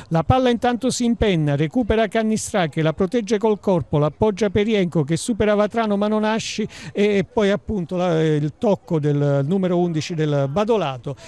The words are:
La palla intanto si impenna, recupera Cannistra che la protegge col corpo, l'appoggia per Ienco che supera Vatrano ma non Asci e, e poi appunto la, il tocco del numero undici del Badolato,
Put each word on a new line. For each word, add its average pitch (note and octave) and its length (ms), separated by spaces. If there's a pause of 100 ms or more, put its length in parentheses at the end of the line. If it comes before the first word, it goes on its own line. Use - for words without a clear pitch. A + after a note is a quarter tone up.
La E3 160
palla B3+ 260
intanto A#3+ 400
si - 140
impenna, F#3+ 500
recupera G#3+ 540
Cannistra A3 580
che D#3+ 160
la D#3 100
protegge G3+ 460
col G#3+ 220
corpo, E3+ 380
l'appoggia G3 520
per G#3 160
Ienco F3+ 380
che D#3+ 120
supera G#3 380
Vatrano G#3 420
ma G#3 120
non G#3+ 160
Asci G#3+ 420 (260)
e, G3+ 260
e F#3 40
poi G3+ 280
appunto G3 440
la, F3 260
il D3+ 380
tocco F#3+ 400
del C#3+ 460
numero F3+ 340
undici E3+ 360
del D3 360
Badolato, D#3 640 (140)